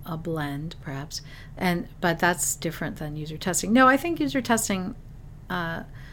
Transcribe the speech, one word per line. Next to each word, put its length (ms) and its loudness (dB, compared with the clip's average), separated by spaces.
a, 80 -6
a 40 -4
blend, 640 -4
perhaps, 400 -8
and, 300 2
but 180 2
that's 360 2
different 420 -4
than 180 -6
user 220 -6
testing. 340 0
No, 160 10
I 80 10
think 240 0
user 220 2
testing, 540 0
uh, 340 -4